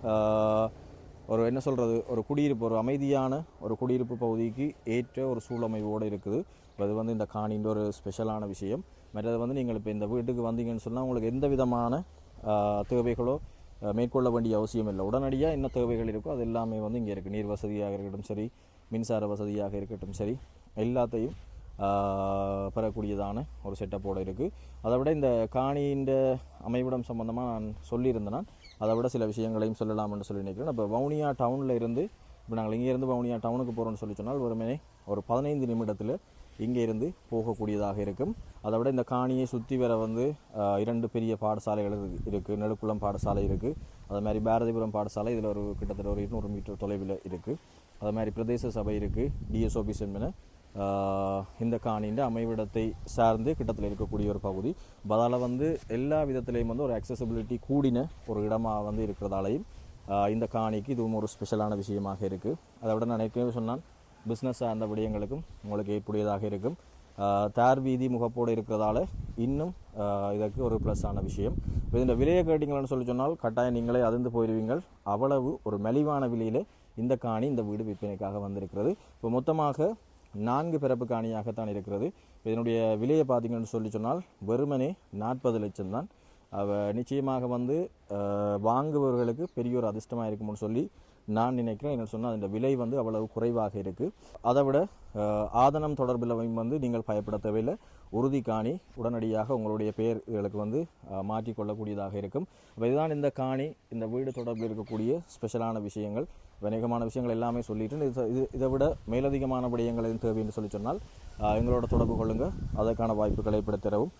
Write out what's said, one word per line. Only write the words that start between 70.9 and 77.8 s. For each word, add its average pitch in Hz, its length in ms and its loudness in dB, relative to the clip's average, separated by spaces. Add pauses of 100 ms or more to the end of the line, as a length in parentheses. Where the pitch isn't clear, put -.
விஷயம். 101 320 -2 (300)
இப்ப 117 140 2
இந்த 127 160 4
விலையை 160 300 4
கேட்டீங்களான்னு 147 400 2
சொல்லி 127 200 0
சொன்னால் 131 320 0
கட்டாயம் 120 360 2
நீங்களே 120 280 2
அதிர்ந்து 120 300 4
போயிருவீங்கள். 113 500 2 (220)
அவ்வளவு 131 600 2
ஒரு 104 160 -2
மலிவான 139 500 2
விலையில 117 360 0 (320)
இந்த 123 200 2
காணி, 117 300 0
இந்த 127 160 0
வீடு 104 220 -2